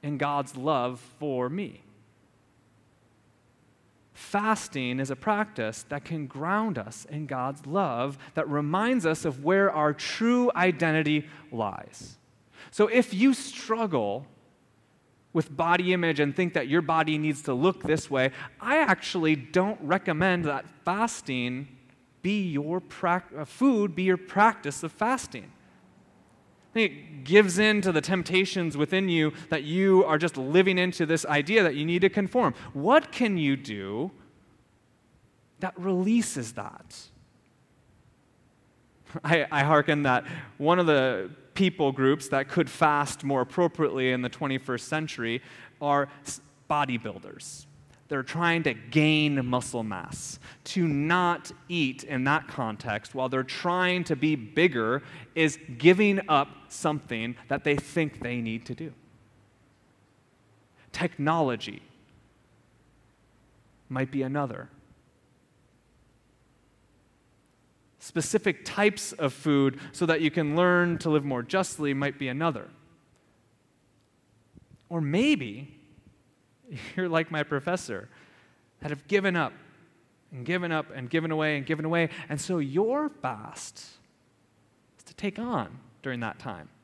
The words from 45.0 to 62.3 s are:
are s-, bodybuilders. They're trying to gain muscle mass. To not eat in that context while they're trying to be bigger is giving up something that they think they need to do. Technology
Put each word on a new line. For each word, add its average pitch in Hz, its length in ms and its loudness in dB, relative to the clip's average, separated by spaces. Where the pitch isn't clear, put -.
are 143 280 2
s-, - 180 -12
bodybuilders. 117 960 -4
They're 135 140 -4
trying 165 400 0
to 143 100 0
gain 147 720 2
muscle 123 380 -2
mass. - 560 -10
To 175 220 0
not 170 640 0
eat 139 380 -2
in 131 180 -4
that 139 240 0
context 107 640 -6
while 131 140 -2
they're 131 160 -2
trying 180 600 0
to 160 100 -2
be 151 200 2
bigger 127 680 0
is 160 240 0
giving 185 520 6
up 143 180 4
something 123 640 -4
that 139 160 -2
they 143 100 4
think - 460 -4
they 120 180 -4
need 113 280 -6
to 123 80 -8
do. 151 180 -12
Technology 151 880 -2